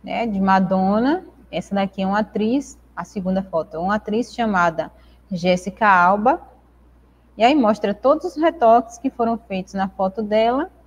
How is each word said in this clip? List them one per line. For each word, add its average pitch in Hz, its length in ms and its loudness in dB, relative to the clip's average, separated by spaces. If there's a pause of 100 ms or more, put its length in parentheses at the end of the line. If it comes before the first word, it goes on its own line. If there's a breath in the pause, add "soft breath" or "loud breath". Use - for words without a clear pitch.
Né, 196 240 -6
de 202 140 -4
Madonna, 190 840 2 (240)
essa 180 280 -8
daqui 196 260 -4
é 185 40 -2
uma 196 120 0
atriz, 220 580 -4 (200)
a 175 80 -12
segunda 190 360 -4
foto, 160 380 -6
uma 190 160 -2
atriz 214 400 -4
chamada 175 560 0 (400 soft breath)
Jessica 180 580 -2
Alba, 202 540 4 (960)
e 214 60 2
aí 269 100 4
mostra 214 400 0
todos 302 300 0
os 359 120 -8
retoques 247 640 2
que 262 120 -4
foram 226 280 -2
feitos 190 360 -10
na 190 140 -2
foto 190 320 -4
dela 226 520 0 (140)